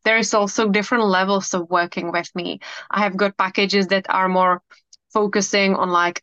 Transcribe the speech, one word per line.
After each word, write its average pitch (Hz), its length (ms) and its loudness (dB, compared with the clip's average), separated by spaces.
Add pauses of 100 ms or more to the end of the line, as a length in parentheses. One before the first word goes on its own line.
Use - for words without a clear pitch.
There 220 140 2
is 226 160 0
also 214 340 2
different 208 380 0
levels 190 480 0
of 175 160 -4
working 175 420 -2
with 175 240 -4
me. 180 240 -6 (320)
I 196 80 -2
have 196 160 0
got 196 220 -2
packages 196 500 0
that 190 220 0
are 185 180 0
more 185 340 2 (520)
focusing 202 640 0
on, 180 160 -2
like, 175 320 0